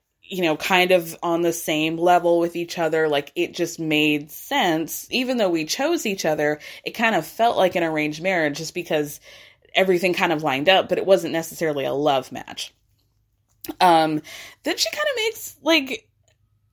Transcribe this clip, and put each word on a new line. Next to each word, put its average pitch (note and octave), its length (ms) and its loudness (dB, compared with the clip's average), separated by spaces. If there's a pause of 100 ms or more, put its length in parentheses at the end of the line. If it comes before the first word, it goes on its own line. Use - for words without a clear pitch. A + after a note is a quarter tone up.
(220)
you F3+ 200 -8
know, D#3 140 2
kind F3+ 360 2
of E3 320 2
on E3+ 180 0
the E3+ 120 2
same D#3+ 440 -2
level F3 420 4
with E3+ 160 -2
each E3+ 220 -6
other. D#3+ 300 0
Like, C#3+ 280 -2
it E3+ 180 -2
just E3 260 -4
made D3+ 520 0
sense. E3 800 -2
Even B3 280 -2
though G#3 120 2
we D#3+ 160 0
chose D4 400 -2
each F#3+ 200 -4
other, D3+ 340 0 (240)
it - 80 -8
kind A3 240 0
of D#3+ 100 0
felt - 320 0
like F3+ 180 2
an F3 80 0
arranged D3+ 380 -2
marriage D#3+ 360 -2
just D#3+ 160 -10
because D#3 460 -4 (540)
everything F#3 400 2
kind F3 180 0
of D#3 120 -2
lined C#3+ 260 0
up, F#3 200 6
but F3+ 80 0
it - 80 -2
wasn't E3+ 280 4
necessarily D#3 520 -2
a C3+ 80 -2
love C#3 380 0
match. - 420 -12 (1080)
Um, D#3+ 400 4 (420)
then F4 140 -2
she D#5+ 120 -2
kinda D5+ 260 -4
makes, A4+ 460 -6
like, C#4+ 480 0 (640)